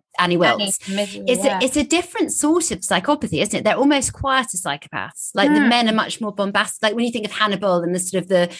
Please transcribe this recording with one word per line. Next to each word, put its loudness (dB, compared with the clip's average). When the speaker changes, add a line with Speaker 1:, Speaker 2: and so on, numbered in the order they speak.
Speaker 1:
Annie 2
Wilkes. 2
Speaker 2:
Annie -2
from -8
Misery, -6
Speaker 1:
It's 0
Speaker 2:
yeah. 2
Speaker 1:
a, 0
it's -2
a 2
different -2
sort 0
of -6
psychopathy, 0
isn't -2
it? -4
They're 2
almost 2
quieter -2
psychopaths. -8
Like 4
the 6
Speaker 2:
Mm. 4
Speaker 1:
men 4
are 2
much -2
more -4
bombastic. -2
Like 2
when 0
you -2
think -4
of -8
Hannibal 0
and 0
the -2
sort -2
of -10
the, 4